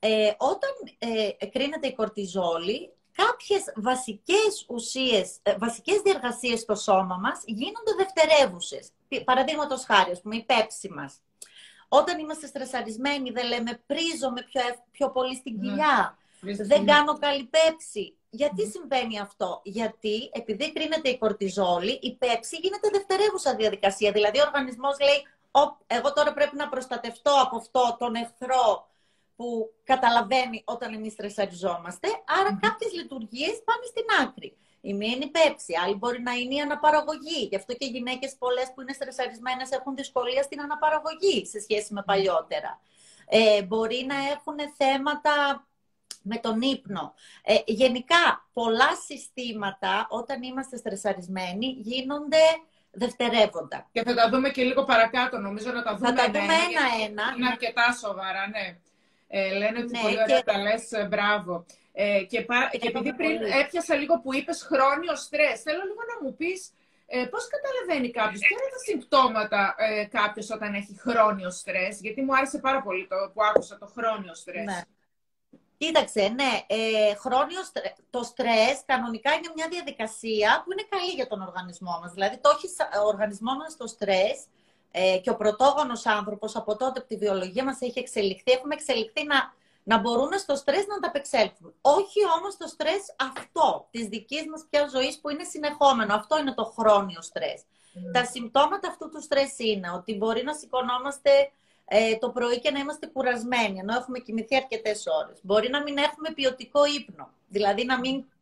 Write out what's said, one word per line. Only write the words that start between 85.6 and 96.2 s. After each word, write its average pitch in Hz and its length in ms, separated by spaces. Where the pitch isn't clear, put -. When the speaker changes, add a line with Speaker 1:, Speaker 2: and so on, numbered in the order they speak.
Speaker 1:
άνθρωπος 214 500
από 214 200
τότε 262 240
που 254 60
τη 220 100
βιολογία 190 480
μας 262 160
έχει 247 180
εξελιχθεί, 208 540
έχουμε 285 220
εξελιχθεί 262 500
να, 285 300
να 220 160
μπορούμε 240 380
στο 339 200
στρες 349 300
να 415 80
ανταπεξέλθουμε. 277 840
Όχι 370 380
όμως 392 140
στο 349 140
στρες 320 480
αυτό, - 540
της 233 160
δικής 226 440
μας 311 200
πια 294 180
ζωής 262 320
που 294 80
είναι 294 160
συνεχόμενο. 277 720
Αυτό 214 240